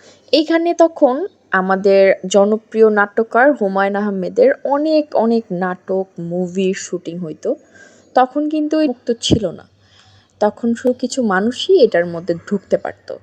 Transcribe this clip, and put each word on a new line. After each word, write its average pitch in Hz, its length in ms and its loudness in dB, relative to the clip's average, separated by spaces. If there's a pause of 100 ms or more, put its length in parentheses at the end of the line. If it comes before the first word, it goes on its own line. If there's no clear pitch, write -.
(320)
এইখানে 330 420 2
তখন 330 520 2 (240)
আমাদের 190 520 2 (280)
জনপ্রিয় 220 600 2
নাট্যকার 226 600 2
হুমায়ুন 196 440 -2
আহমেদের 196 540 0 (140)
অনেক 302 400 0 (120)
অনেক 226 360 0
নাটক, 185 540 -4 (120)
মুভির 180 560 -4
শুটিং 170 440 -10
হইতো। 180 380 -8 (580)
তখন 285 340 0
কিন্তু 311 320 -2
এই 302 80 2
মুক্ত 247 200 -8 (120)
ছিল 202 300 -2
না, - 140 -16 (760)
তখন 208 340 -2
শুধু 254 280 -2
কিছু 254 200 -4
মানুষই 220 520 0 (100)
এটার 175 220 2
মধ্যে 170 280 -6
ঢুকতে 190 420 -4
পারত। - 320 -10 (140)